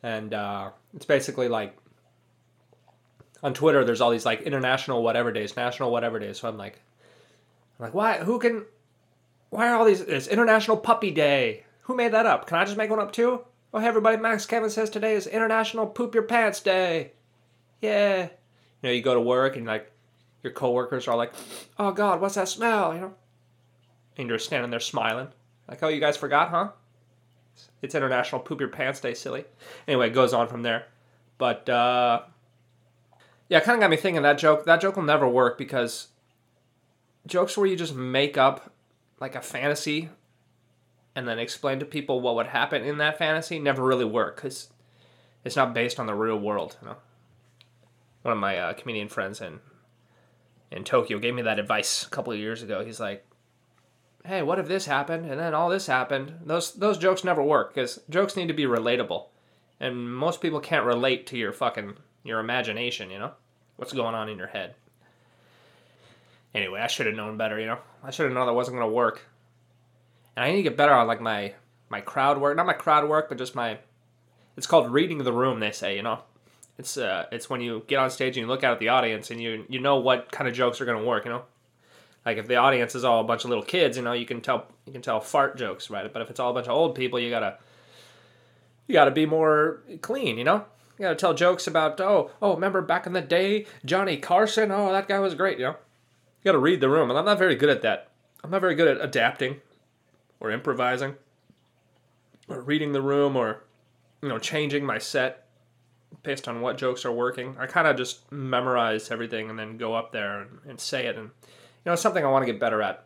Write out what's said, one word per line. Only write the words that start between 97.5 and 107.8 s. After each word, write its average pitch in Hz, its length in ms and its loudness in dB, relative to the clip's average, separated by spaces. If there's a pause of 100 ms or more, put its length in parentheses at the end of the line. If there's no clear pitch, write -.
good 147 120 4
at 131 140 4
that. 107 260 0 (340)
I'm 156 80 -10
not 190 100 0
very 180 140 2
good 160 140 6
at 139 160 2
adapting 131 560 0 (800)
or 110 100 -4
improvising 127 640 -2 (1300)
or 135 120 -10
reading 147 320 -2
the 139 100 0
room 139 340 2
or, 113 280 -2 (580)
you 143 60 -6
know, 117 100 -4
changing 147 460 -2
my 113 140 -2
set 127 500 -4 (760)
based 135 260 -8
on 117 120 -8
what 131 180 -4
jokes 127 260 -2
are 123 80 -2
working. 123 460 -4
I 127 80 -6
kinda 160 280 2